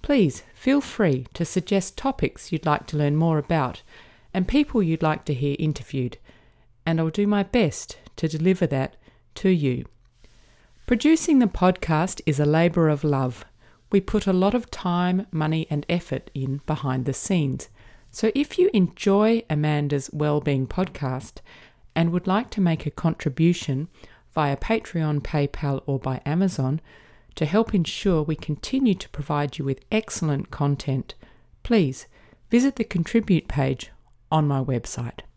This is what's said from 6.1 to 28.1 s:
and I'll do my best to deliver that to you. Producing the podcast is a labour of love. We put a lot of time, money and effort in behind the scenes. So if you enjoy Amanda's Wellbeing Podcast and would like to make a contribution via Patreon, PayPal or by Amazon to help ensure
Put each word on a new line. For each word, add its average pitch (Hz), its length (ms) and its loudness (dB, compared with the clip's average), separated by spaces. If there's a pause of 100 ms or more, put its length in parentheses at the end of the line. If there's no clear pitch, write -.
and 165 140 0
I'll 160 100 0
do 202 180 0
my 208 160 2
best 196 540 -2 (180)
to 165 120 -4
deliver 165 400 2
that - 280 -4 (400)
to 190 140 0
you. 139 360 0 (1000)
Producing 294 520 4
the 240 80 6
podcast 180 760 0
is 143 140 0
a 147 60 4
labour 160 440 4
of 147 140 0
love. 135 420 -2 (460)
We 196 100 4
put 202 260 -2
a 190 60 2
lot 190 200 2
of 247 180 -4
time, 180 600 -2
money 156 380 -2
and 143 180 -4
effort - 460 -4
in 135 320 -6
behind 131 400 -2
the 135 80 -2
scenes. - 560 -2 (420)
So - 240 0
if 285 240 0
you 370 140 6
enjoy 208 760 4
Amanda's 147 640 0
Wellbeing 147 560 0
Podcast - 680 -6 (580)
and 170 160 2
would 175 160 -2
like 208 240 0
to 208 100 -2
make 165 240 0
a 143 60 -4
contribution 160 960 0 (460)
via 143 240 0
Patreon, 156 640 -2
PayPal 139 640 -2
or 135 140 -2
by 131 260 -6
Amazon 156 560 0 (540)
to 156 100 0
help 214 280 0
ensure 175 500 0